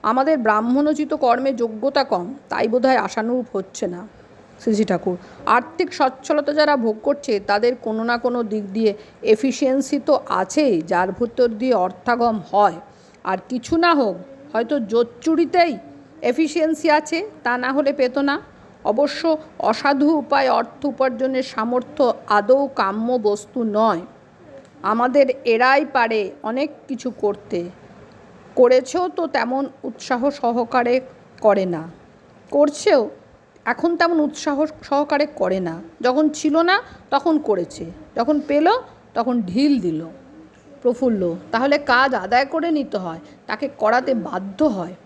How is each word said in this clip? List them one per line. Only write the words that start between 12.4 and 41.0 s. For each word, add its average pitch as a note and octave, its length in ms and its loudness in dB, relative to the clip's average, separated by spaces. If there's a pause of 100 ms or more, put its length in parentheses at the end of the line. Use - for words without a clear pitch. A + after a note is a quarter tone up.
হয়, F#3 300 2 (480)
আর F#3 120 -2 (100)
কিছু B3 300 -4
না E4+ 160 4
হোক A3+ 220 0 (340)
হয়তো A#3 260 0 (100)
জোচ্চুরিতেই D4+ 880 2 (500)
এফিসিয়েন্সি D#4 680 0
আছে, D4+ 260 0 (240)
তা A#3+ 160 -2
না B3+ 160 -4
হলে C#4 200 2
পেত C4 260 0
না। C#4 160 0 (500)
অবশ্য C#4 360 0 (400)
অসাধু C#4 540 2
উপায়ে C#4 360 0
অর্থ - 340 -2
উপার্জনের C4 640 -2
সামর্থ্য B3 560 -2 (260)
আদৌ G#3+ 320 4 (140)
কাম্য G#3+ 320 -2 (140)
বস্তু G#3 380 -2 (120)
নয়। G#3 320 2 (800)
আমাদের B3 420 4 (200)
এরাই B3+ 380 4 (100)
পারে A#3 280 0 (220)
অনেক B3+ 260 -4 (160)
কিছু B3 240 -8 (100)
করতে, G3+ 400 -4 (960)
করেছেও B3+ 540 4
তো F4+ 180 -4
তেমন B3+ 360 -2 (200)
উৎসাহ B3 380 -4 (100)
সহকারে A#3+ 640 0 (460)
করে G3 240 4
না, E3 180 -4 (680)
করছেও D4 500 4 (640)
এখন C4 320 0
তেমন E4+ 220 2
উৎসাহ D4 380 -2 (260)
সহকারে D4 420 0 (100)
করে F#3+ 240 -2
না। E3 160 -4 (260)
যখন C4 300 2
ছিল D4+ 300 -2
না F4+ 140 4 (340)
তখন D#4 300 2
করেছে, F3+ 460 -4 (300)
যখন A#3+ 200 2 (120)
পেল D4+ 200 4 (460)
তখন B3 280 -2
ঢিল B3 400 2
দিল। D#3+ 200 -2 (760)
প্রফুল্ল, A#3+ 420 0 (280)